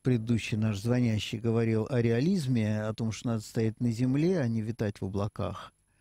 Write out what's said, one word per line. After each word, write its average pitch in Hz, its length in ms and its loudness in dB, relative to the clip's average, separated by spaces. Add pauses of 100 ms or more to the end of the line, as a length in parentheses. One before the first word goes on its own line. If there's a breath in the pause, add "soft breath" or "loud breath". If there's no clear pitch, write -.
предыдущий 117 560 0
наш 107 240 0
звонящий 117 560 0
говорил 113 500 2
о 120 140 2
реализме, 117 800 2
о 110 140 -4
том, 113 160 -2
что - 160 -6
надо 113 140 0
стоять 110 380 -2
на 120 120 0
земле, 139 480 2
а 123 80 0
не 113 160 -2
витать 110 380 -4
в 101 40 -2
облаках. 98 680 -4 (300 soft breath)